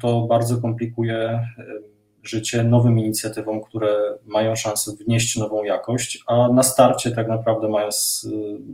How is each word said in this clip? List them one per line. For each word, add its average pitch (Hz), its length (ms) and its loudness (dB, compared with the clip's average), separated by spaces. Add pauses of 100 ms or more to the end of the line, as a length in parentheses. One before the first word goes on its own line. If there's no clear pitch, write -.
to 120 200 2
bardzo 117 360 2
komplikuje, 117 600 -2
e, 117 480 -4 (580)
życie 113 400 -2
nowym 117 360 6
inicjatywom, 107 600 -4
które 107 340 -2 (300)
mają 110 300 0
szansę 107 360 -4 (140)
wnieść 117 320 0
nową 107 260 -2
jakość, - 640 -4
a 120 220 4
na 127 140 6
starcie 123 480 4
tak 113 160 -2
naprawdę 110 420 0
mają 107 180 0
s-, - 400 -4 (460)